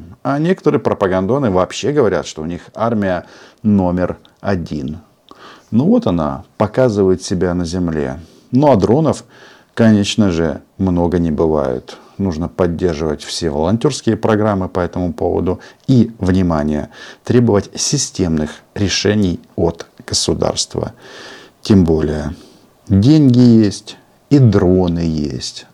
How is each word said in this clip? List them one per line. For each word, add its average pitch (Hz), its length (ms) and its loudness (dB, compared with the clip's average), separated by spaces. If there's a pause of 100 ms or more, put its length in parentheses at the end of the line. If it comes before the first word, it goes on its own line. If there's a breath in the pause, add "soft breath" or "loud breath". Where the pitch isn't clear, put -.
(220)
А 139 160 -4
некоторые 156 440 -2
пропагандоны 104 680 -2
вообще 92 440 -2
говорят, 95 340 0
что - 140 -12
у 78 40 -8
них 87 160 -8 (120)
армия 98 520 -2 (380 loud breath)
номер 90 540 0 (240)
один. 78 560 -6 (760 loud breath)
Ну 117 140 2
вот 233 220 2
она, 78 360 -2 (140)
показывает 104 680 2
себя 90 300 -2
на 87 120 -2
земле. 80 540 -4 (320 loud breath)
Ну 139 200 4
а 127 40 4
дронов, 110 480 2 (500 loud breath)
конечно 107 580 2
же, 82 300 -2 (160)
много 87 420 0
не 85 120 0
бывает. 73 680 -2 (200 loud breath)
Нужно 85 300 -4
поддерживать 82 760 -2
все - 260 -6
волонтерские 107 680 -2
программы 104 540 0
по - 100 -6
этому 87 320 -4
поводу. 87 480 -4 (280 loud breath)
И, 127 320 2
внимание, 80 680 0 (380 loud breath)
требовать 110 500 2
системных 82 760 -4 (220)
решений 101 680 0 (160)
от 82 280 -2 (220)
государства. - 840 -4 (680 loud breath)
Тем 98 220 4
более, 76 500 -2 (540 loud breath)
деньги 127 520 4
есть 113 580 4 (320)
и 151 100 4
дроны 92 600 4
есть. 76 760 -6